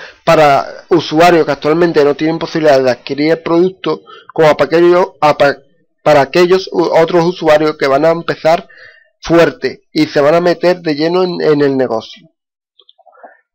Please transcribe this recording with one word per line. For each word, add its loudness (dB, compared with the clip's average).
para 2
usuarios 2
que -4
actualmente 0
no 2
tienen -4
posibilidad 0
de 0
adquirir -4
el -2
producto, -2
como 2
para 0
aquellos, 2
a 0
pa-, 0
para 4
aquellos 0
u-, -2
otros 0
usuarios 0
que -4
van 0
a 2
empezar -4
fuerte -2
y -2
se -2
van 2
a 0
meter -2
de -4
lleno -2
en, -6
en 0
el 0
negocio. -6